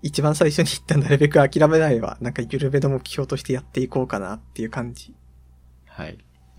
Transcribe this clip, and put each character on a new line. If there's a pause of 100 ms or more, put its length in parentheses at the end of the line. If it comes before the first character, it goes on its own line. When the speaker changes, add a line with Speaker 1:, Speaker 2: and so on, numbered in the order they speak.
Speaker 1:
一
番
最
初
に
言
っ
た
な
る
べ
く
諦
め
な
い
は、
な
ん
か
緩
め
の
目
標
と
し
て
や
っ
て
い
こ
う
か
な
っ
て
い
う
感
じ。 (720)
Speaker 2:
は
い。 (420)